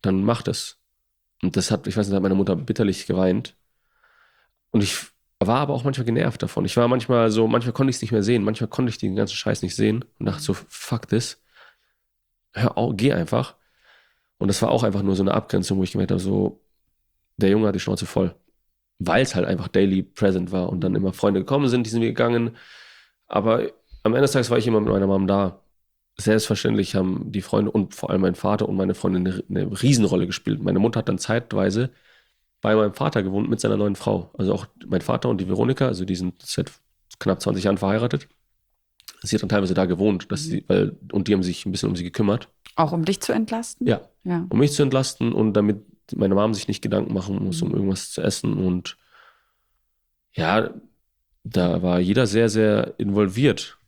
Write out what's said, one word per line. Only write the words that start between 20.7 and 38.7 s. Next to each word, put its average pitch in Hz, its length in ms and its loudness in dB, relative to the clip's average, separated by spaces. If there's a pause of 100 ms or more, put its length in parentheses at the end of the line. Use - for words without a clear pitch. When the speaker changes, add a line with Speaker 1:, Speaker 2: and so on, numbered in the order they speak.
Speaker 1:
dann 92 120 0
immer 95 200 0
Freunde 101 260 2
gekommen 139 280 0
sind, 120 180 2
die 110 40 -8
sind 117 120 0
gegangen. 117 480 0 (800)
Aber 110 320 2 (420)
am 110 100 2
Ende 127 100 4
des 139 100 2
Tages 120 180 0
war 120 80 4
ich 117 80 0
immer 110 140 4
mit 107 100 0
meiner 98 160 2
Mom 98 200 2
da. 98 360 0 (560)
Selbstverständlich 107 760 0
haben 95 380 -2
die 98 80 -2
Freunde 104 300 0
und 101 240 -2
vor - 160 -8
allem 95 100 2
mein 92 140 2
Vater 104 340 0
und 98 80 -2
meine 95 180 0
Freundin 92 320 0
eine, 92 220 -4
eine 95 340 -4
Riesenrolle 104 440 4
gespielt. 104 360 -4
Meine 95 180 2
Mutter 113 180 2
hat 110 100 -2
dann 92 100 -2
zeitweise 110 720 0 (720)
bei 107 160 2
meinem 104 160 2
Vater 139 300 0
gewohnt 98 260 -2
mit 110 120 -2
seiner 107 180 0
neuen 101 180 0
Frau. 98 400 -2
Also 101 160 0
auch 101 140 -4 (200)
mein - 140 0
Vater 120 300 -2
und 98 100 -2
die 90 80 -4
Veronika, 120 380 0
also 92 180 -4
die 92 120 -2
sind 92 260 -6
seit - 300 -6 (460)
knapp 92 220 0
zwanzig 98 240 -2
Jahren 98 140 2
verheiratet. 110 500 -2 (920)